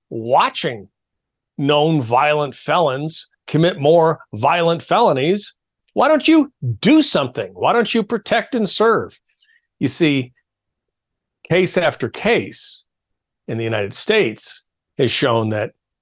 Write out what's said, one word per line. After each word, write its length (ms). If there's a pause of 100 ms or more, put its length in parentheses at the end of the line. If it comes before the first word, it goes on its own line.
watching 800 (720)
known 420
violent 540
felons 720 (180)
commit 340
more 420 (120)
violent 480
felonies, 720 (400)
why 140
don't 200
you 240 (280)
do 240
something? 480
Why 220
don't 200
you 80
protect 540
and 120
serve? 520 (580)
You 120
see, 420 (1120)
case 340
after 320
case 760 (640)
in 120
the 60
United 280
States 720 (320)
has 140
shown 380
that 240 (280)